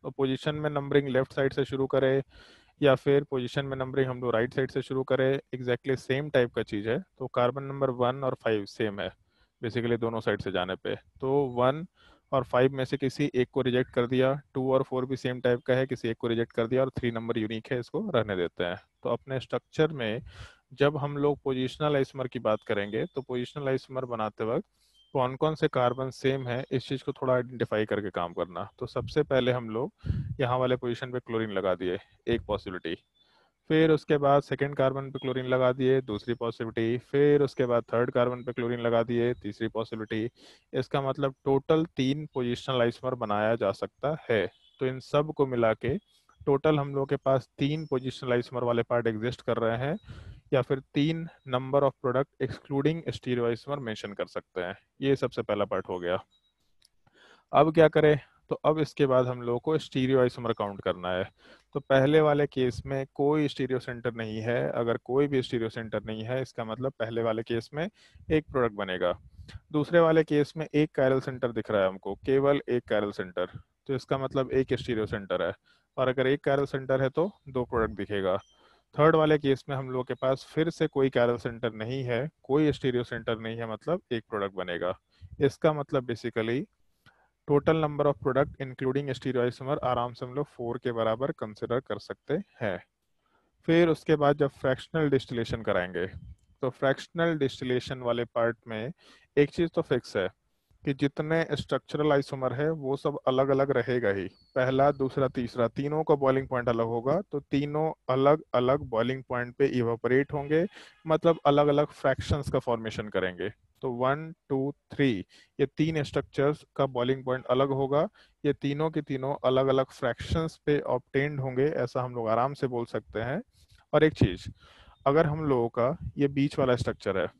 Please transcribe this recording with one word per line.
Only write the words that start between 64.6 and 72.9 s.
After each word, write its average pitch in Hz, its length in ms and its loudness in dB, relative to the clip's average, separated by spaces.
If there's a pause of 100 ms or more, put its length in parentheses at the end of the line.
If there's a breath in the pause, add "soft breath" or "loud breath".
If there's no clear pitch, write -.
अगर 117 240 0
कोई 135 300 0
भी 139 160 0
stereo 113 260 -2
center 113 360 -6
नहीं 110 200 -8
है 127 180 -4
इसका 120 220 -8
मतलब 123 340 -4
पहले 113 240 -4
वाले 113 200 0
case 117 320 -4
में 156 140 -4 (420 soft breath)
एक 156 200 0
product 117 240 0
बनेगा। 90 440 0 (540 loud breath)
दूसरे 151 280 2
वाले 160 240 6
case 147 320 2
में 156 180 -6
एक 151 240 2
chiral 131 260 4
center 123 280 -4
दिख 110 180 -4
रहा 104 120 4
है 95 60 4
हमको, 95 260 -6
केवल 139 540 2
एक 120 140 0
chiral 104 300 0